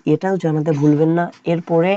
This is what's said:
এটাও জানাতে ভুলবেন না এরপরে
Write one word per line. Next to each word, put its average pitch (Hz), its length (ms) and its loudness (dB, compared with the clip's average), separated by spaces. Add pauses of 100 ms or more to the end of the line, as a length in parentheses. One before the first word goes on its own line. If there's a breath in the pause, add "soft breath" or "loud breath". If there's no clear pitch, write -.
এটাও 185 300 0
জানাতে 156 360 -2
ভুলবেন 151 380 2
না 175 140 0 (200)
এরপরে 170 520 0